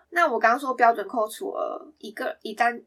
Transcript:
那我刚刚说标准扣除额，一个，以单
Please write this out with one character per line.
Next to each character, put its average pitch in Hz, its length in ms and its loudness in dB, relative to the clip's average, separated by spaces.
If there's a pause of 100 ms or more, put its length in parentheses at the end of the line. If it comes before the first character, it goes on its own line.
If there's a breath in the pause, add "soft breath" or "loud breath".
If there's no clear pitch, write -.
那 339 180 2
我 254 120 0
刚 226 120 4
刚 254 80 2
说 269 140 -4
标 240 220 6
准 202 120 -6
扣 214 220 -2
除 - 220 -8
额， - 480 -6
一 - 140 -14
个， - 280 -6
以 220 140 -10
单 240 320 0